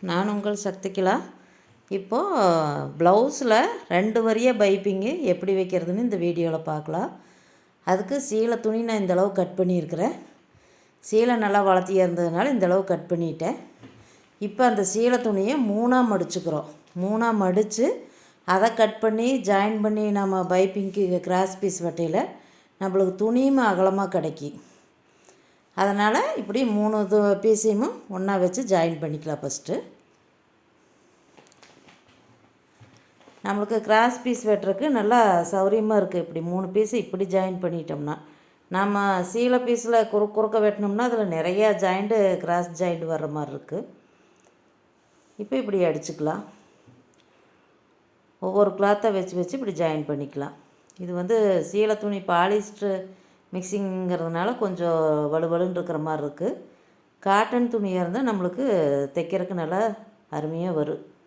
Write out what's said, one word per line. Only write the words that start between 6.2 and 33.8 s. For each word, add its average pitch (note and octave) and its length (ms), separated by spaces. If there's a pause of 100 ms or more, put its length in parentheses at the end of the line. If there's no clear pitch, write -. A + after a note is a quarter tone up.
வீடியோவில் E3 440
பார்க்கலாம். D#3+ 420 (800)
அதுக்கு G3 260 (100)
சீலை A3+ 380
துணி A3 240
நான் G#3+ 140
இந்த F3+ 120
அளவு F#3+ 240
கட் F3+ 200
பண்ணியிருக்கிறேன். F3+ 540 (960)
சீலை A#3 380
நல்லா G3+ 240
வளர்த்தியா F#3 380
இருந்ததுனால F3 480
இந்த F#3 140
அளவு F#3+ 220
கட் E3 220
பண்ணிட்டேன். E3+ 440 (920)
இப்போ G#3 200
அந்த G3+ 240
சீலை A#3 320
துணியை G#3 300 (160)
மூணா A#3+ 300 (100)
மடிச்சுக்கிறோம். E3+ 580 (360)
மூணா A3 260 (120)
மடிச்சு G#3+ 460 (680)
அதை G#3+ 160 (100)
கட் G#3+ 240
பண்ணி A3 220 (220)
ஜாயின் G#3 380
பண்ணி G#3+ 180 (140)
நம்ம F#3+ 240 (100)
பைப்பிங்க்கு F#3 760
கிராஸ் F#3 340
பீஸ் F3+ 240
வெட்டையில E3+ 400 (560)
நம்மளுக்கு F#3+ 320 (100)
துணியும் B3+ 460
அகலமா F#3+ 360 (100)
கிடைக்கி. D3 340 (1300)
அதனால் G3+ 360 (240)
இப்படி G3+ 180 (160)
மூணு G#3+ 300
இது G3 120 (260)
பீஸையும் A3 520 (200)
ஒண்ணா F#3+ 180 (100)
வச்சு F#3 260
ஜாயின் E3 320
பண்ணிக்கலாம் D3+ 400
ஃபஸ்ட்டு. C#3+ 320 (3750)
நம்மளுக்கு G#3 320 (100)